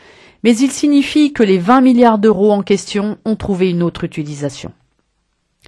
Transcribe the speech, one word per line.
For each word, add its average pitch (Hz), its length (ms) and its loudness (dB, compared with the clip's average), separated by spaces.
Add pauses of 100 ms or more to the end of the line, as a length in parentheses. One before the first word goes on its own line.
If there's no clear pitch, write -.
(440)
mais 226 140 4
ils 269 140 0
signifient 294 600 0
que 247 120 0
les 190 160 2
vingt 240 220 2
milliards 240 360 4
d'euros 208 340 2
en 202 120 0
question 202 600 -4
ont 220 120 -4
trouvé 190 340 -2
une 175 140 -2
autre 170 200 -6
utilisation. 147 680 -10 (960)